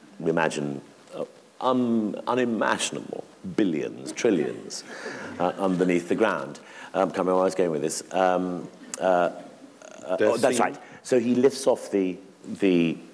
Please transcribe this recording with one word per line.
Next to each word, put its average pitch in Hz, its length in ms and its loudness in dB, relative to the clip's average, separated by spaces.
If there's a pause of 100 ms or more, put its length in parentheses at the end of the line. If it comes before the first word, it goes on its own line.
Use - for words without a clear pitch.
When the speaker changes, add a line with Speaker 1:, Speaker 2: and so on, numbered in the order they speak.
(180)
Speaker 1:
we 82 120 0
imagine, 76 500 0 (340)
uh, 73 100 -8 (360)
un-, 117 680 0
unimaginable 123 960 -2 (340)
billions, 67 560 -2
trillions, 69 680 -2 (560)
uh, 90 200 0
underneath 92 500 2
the 98 80 0
ground. 82 420 -2 (360)
Um, 92 160 2
can't - 80 -6
remember 92 160 2
where 92 80 4
I - 20 4
was 95 100 0
going 90 160 2
with 73 120 -2
this. 78 200 -4 (100)
Um, 90 540 2 (320)
uh, - 60 -6
uh, - 1120 -2
Speaker 2:
Death 107 160 4
Speaker 1:
oh, 113 60 0
that's 127 180 2
Speaker 2:
scene. 113 100 4
Speaker 1:
right. 92 100 -4 (260)
So 127 180 2
he 117 140 2
lifts 127 320 4
off 120 240 0
the, 92 260 2 (440)
the, 87 360 4 (180)